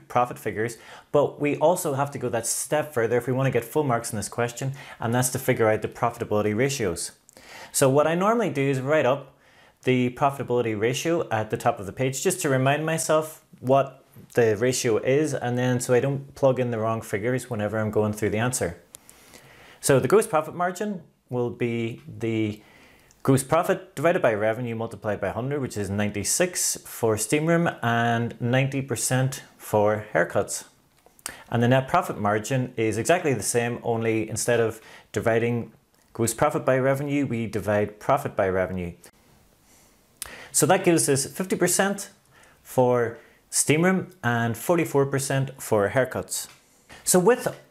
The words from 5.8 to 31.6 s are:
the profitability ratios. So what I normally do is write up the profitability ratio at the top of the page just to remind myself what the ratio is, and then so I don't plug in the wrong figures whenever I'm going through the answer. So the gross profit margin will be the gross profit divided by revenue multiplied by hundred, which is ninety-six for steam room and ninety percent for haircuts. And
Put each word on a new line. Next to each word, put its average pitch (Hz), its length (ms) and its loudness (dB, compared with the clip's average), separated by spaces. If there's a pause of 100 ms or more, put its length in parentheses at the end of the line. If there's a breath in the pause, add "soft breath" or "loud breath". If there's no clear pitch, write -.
the 110 60 -4
profitability 107 680 -2
ratios. 117 540 -2 (600 loud breath)
So - 180 2
what 143 180 4
I 160 80 0
normally 208 340 2
do 139 140 -2
is 135 180 0
write 143 240 2
up 139 300 0 (480 soft breath)
the 127 280 2
profitability 123 680 0
ratio 135 520 0
at 110 200 -2
the 117 80 -4
top - 200 0
of 101 60 -10
the 95 80 -10
page 135 300 -4
just 185 180 0
to 156 80 -2
remind 135 360 2
myself 160 600 -2 (160)
what 135 440 2 (280)
the 110 240 4
ratio 123 400 0
is, 139 380 0
and 123 240 -4
then 123 200 0
so 123 140 -2
I 123 80 6
don't 135 340 -4
plug 131 240 2
in 120 120 0
the 113 80 -4
wrong 113 240 -2
figures 117 480 -4
whenever 104 280 -2
I'm 107 120 0
going 107 240 0
through 104 160 -2
the 104 80 -2
answer. 110 420 -2 (1000 loud breath)
So 135 200 4
the 123 80 0
gross 214 180 6
profit 151 280 -2
margin 185 480 -4 (260)
will 123 220 -2
be 117 580 -4
the 110 540 -2 (600 soft breath)
gross 135 200 4
profit 180 520 0
divided 170 280 2
by 120 100 4
revenue 113 420 0
multiplied 110 460 -6
by 98 80 -2
hundred, 131 320 -4
which 117 160 -6
is 101 140 -4
ninety-six 104 960 -2
for 110 320 0
steam 151 260 0
room 170 260 2 (120)
and 117 580 0
ninety 135 400 0
percent 131 600 -2 (160)
for 104 560 2
haircuts. 151 500 -2 (840 loud breath)
And 117 120 2